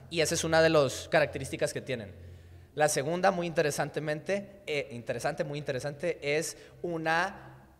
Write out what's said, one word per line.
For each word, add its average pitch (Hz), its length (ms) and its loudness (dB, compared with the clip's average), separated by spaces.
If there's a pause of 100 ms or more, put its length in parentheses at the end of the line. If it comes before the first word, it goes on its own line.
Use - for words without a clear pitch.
y 165 140 -2
esa 151 120 2
es 160 100 0
una 160 180 6
de 165 80 8
las 143 400 4
características 147 640 0
que 127 80 -6
tienen. 110 420 -8 (500)
La 151 140 4
segunda, 175 420 2
muy 175 160 0
interesantemente, 151 1200 -2
eh, 147 240 -2
interesante, 131 540 -4
muy 147 160 -6
interesante, 143 580 -4 (200)
es 160 180 -4 (260)
una 170 680 -2 (280)